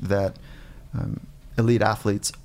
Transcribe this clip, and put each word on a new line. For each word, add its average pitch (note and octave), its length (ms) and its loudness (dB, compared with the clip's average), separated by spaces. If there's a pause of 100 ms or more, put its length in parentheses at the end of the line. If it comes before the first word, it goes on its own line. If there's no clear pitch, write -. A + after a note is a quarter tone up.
that, G2 340 2 (580)
um, - 260 -2 (380)
elite A#2 240 6
athletes G#2 500 2 (140)